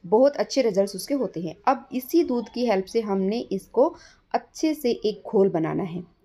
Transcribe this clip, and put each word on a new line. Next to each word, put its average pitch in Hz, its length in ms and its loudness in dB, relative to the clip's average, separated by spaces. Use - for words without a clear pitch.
बहुत 262 300 4
अच्छे - 260 0
रिजल्ट्स 196 340 2
उसके 185 180 -4
होते 226 260 -4
हैं। 160 140 -8
अब 269 260 0
इसी 269 320 0
दूध 240 240 -2
की 240 180 -4
हेल्प 190 180 2
से 226 160 -2
हमने 202 380 0
इसको 247 420 0
अच्छे 311 420 -2
से 254 160 -2
एक - 360 -2
घोल 196 220 2
बनाना 160 340 -2
है, 175 200 -8